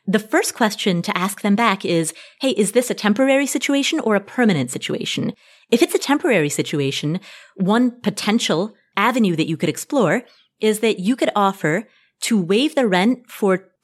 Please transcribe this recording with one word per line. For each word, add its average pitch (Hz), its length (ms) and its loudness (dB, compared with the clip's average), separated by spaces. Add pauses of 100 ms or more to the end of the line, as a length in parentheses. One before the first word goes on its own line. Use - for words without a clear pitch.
the 202 120 2
first - 360 -2
question 208 480 0
to - 140 -4
ask 185 240 -4
them 202 160 2
back 208 280 0
is, 165 300 0 (260)
"Hey, 269 100 0
is 208 220 0
this 240 180 0
a 214 40 -2
temporary 269 520 2
situation 277 540 0
or 220 140 0
a 196 60 2
permanent 190 500 0
situation?" - 600 -6 (380)
If 233 120 4
it's - 120 -2
a 381 40 2
temporary 262 500 0
situation, 147 720 -2 (340)
one 233 460 0
potential 208 720 -2 (240)
avenue 214 400 2
that 160 100 0
you 156 120 -4
could 170 100 0
explore 202 540 0 (380)
is 214 200 0
that 226 180 0
you 190 160 0
could 285 220 -2
offer 196 500 0 (360)
to 226 180 0
waive 208 340 0
the 254 140 2
rent 196 420 0
for 190 380 -2 (160)